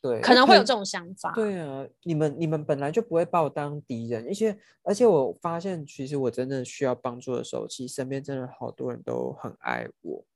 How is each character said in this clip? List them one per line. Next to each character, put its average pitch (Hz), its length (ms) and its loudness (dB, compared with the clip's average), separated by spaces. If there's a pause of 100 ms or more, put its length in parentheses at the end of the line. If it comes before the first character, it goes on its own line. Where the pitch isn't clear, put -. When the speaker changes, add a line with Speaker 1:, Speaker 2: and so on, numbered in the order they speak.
Speaker 1:
对 123 160 -2
啊。 - 40 -4
对， - 0 -
Speaker 2:
可 247 140 8
能 254 120 8
会 370 100 10
有 311 60 10
这 269 100 0
种 208 120 0
想 185 300 -8
法。 - 200 -8
Speaker 1:
对 208 240 -2
啊， 139 260 -8 (200)
你 170 100 0
们， 151 240 2
你 165 80 -2
们 151 180 -2
本 143 140 0
来 143 120 -2
就 220 120 0
不 190 120 -6
会 170 100 4
把 170 180 2
我 143 80 0
当 147 320 -6
敌 117 260 -8
人， 117 200 -4
而 185 60 -4
且， 208 220 0 (260)
而 196 120 0
且 233 120 4
我 143 340 4
发 170 180 -4
现 175 280 -6
其 135 200 -10
实 143 100 -4
我 131 140 0
真 127 180 -4
的 135 160 -4
需 - 200 -6
要 127 100 0
帮 123 260 -8
助 123 160 -6
的 - 60 -4
时 127 140 -8
候， 113 100 -6
其 123 200 -12
实 123 80 -12
身 131 140 -6
边 135 140 -6
真 139 140 -8
的 131 120 -8 (100)
好 120 120 -8
多 127 200 -8
人 120 120 -12
都 62 360 -4
很 - 220 -12
爱 60 260 -4 (160)
我 69 220 -10 (120)